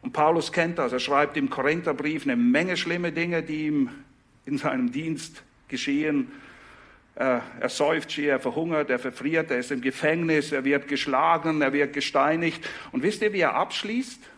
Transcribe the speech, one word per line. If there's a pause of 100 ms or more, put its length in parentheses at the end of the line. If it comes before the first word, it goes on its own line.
Und
Paulus
kennt
das.
Er
schreibt
im
Korintherbrief
eine
Menge
schlimme
Dinge,
die
ihm (540)
in
seinem
Dienst (260)
geschehen. (840)
Äh, (220)
er
säuft
schier,
er
verhungert,
er
verfriert,
er
ist
im
Gefängnis,
er
wird
geschlagen,
er
wird
gesteinigt. (240)
Und
wisst
ihr,
wie
er
abschließt? (180)